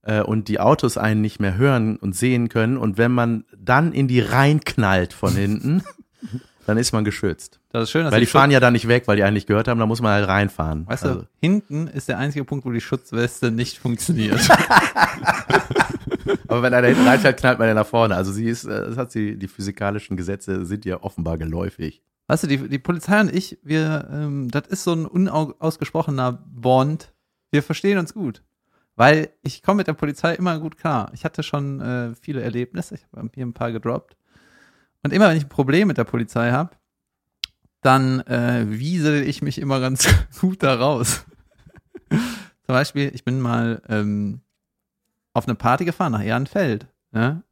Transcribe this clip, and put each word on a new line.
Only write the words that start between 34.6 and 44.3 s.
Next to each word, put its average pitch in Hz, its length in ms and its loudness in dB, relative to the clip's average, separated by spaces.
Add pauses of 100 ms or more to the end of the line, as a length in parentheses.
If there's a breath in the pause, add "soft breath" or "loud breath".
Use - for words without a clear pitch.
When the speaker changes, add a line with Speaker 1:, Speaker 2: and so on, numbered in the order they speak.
Speaker 2:
Und 143 100 -2
immer, 196 160 6
wenn 160 80 4
ich 147 80 0
ein 139 60 -12
Problem 147 380 2
mit 139 100 -2
der 117 60 0
Polizei 117 480 -2
hab, 151 260 -2 (1040)
dann, 131 380 4
äh, 120 480 0
wiesel 147 560 0
ich 143 180 -4
mich 143 160 -4
immer 135 220 -2
ganz 131 280 0 (160)
<laughs> - 160 -16
gut 185 220 -2
da 135 140 2
raus. 127 500 0 (420)
<laughs> - 400 -20
Zum - 100 0 (540 loud breath)
Beispiel, 139 420 0
ich 123 100 -14
bin 127 160 -2
mal, 117 480 -2
ähm, 104 520 -2 (920)